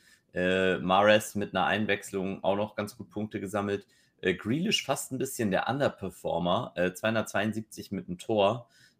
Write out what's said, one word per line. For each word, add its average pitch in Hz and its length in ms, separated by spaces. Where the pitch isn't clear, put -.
Äh, 92 460
Mahrez 104 560
mit 101 200
einer 90 120
Einwechslung 98 760
auch 98 120
noch 104 200
ganz 104 200
gut 101 140
Punkte 107 300
gesammelt. 101 460
Äh, 90 140
Grealish 160 500
fast - 280
ein 131 60
bisschen 117 320
der - 180
Underperformer, 95 1080
äh, 90 160
zweihundertzweiundsiebzig 107 960
mit - 180
einem 90 100
Tor. 110 500